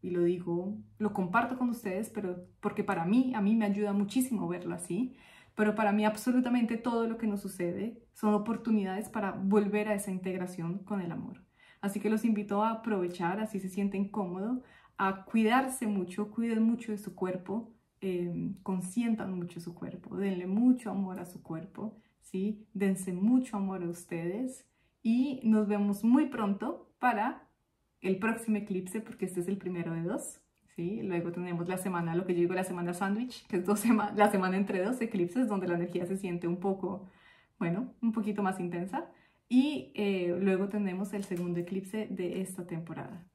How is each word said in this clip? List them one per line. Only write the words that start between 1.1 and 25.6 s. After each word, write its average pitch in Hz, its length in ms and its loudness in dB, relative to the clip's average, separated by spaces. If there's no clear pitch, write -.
comparto 233 460 0
con 247 120 2
ustedes, 214 380 -4
pero 180 380 -6
porque 208 240 -2
para 175 200 0
mí, 247 300 4
a 220 60 0
mí 208 160 4
me 220 80 4
ayuda 202 280 0
muchísimo 202 540 0
verlo 175 280 -4
así, 202 420 -4
pero 208 180 4
para 208 160 2
mí 208 140 4
absolutamente 240 720 2
todo 233 320 0
lo 226 100 -4
que 226 80 -2
nos 202 140 0
sucede 196 600 -4
son 214 180 2
oportunidades 208 760 0
para 202 240 -2
volver 208 560 4
a 214 60 2
esa 202 180 -4
integración 185 720 -4
con 202 160 -4
el 170 100 -4
amor. - 340 -10
Así 202 180 -2
que 214 120 0
los 220 140 2
invito 208 380 2
a 220 80 4
aprovechar, 190 680 -2
así 214 180 -4
se 190 100 -6
sienten 196 400 0
cómodos, 202 540 -4
a 190 280 -2
cuidarse 233 640 2
mucho, 202 420 -2
cuiden 226 320 0
mucho 226 300 2
de 208 60 -4
su 185 160 -10
cuerpo, 185 640 -4
eh, 175 600 -2
consientan 202 720 -2
mucho 175 240 -6
su 170 160 -10
cuerpo, - 420 -10
denle 185 300 -2
mucho 220 440 4
amor 190 280 -4
a 175 80 -10
su - 160 -16
cuerpo, 175 560 -10
¿sí? 202 540 -4
Dense 190 380 0
mucho 226 440 2
amor 190 260 -2
a 170 60 -2
ustedes 175 800 -6
y 254 420 2
nos 214 220 6